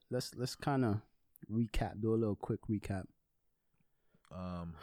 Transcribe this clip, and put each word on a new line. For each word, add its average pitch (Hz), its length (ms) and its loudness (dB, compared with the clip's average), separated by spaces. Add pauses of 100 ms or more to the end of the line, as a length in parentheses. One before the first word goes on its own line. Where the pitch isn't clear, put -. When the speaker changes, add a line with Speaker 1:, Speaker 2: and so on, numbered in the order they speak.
(100)
Speaker 1:
let's, 123 240 -4
let's 123 220 -4
kinda 127 460 2 (460)
recap, 107 520 0
do 110 140 4
a - 20 6
little 110 180 4
quick - 240 -2 (100)
recap. 98 360 0 (1300)
Speaker 2:
Um, 87 480 -6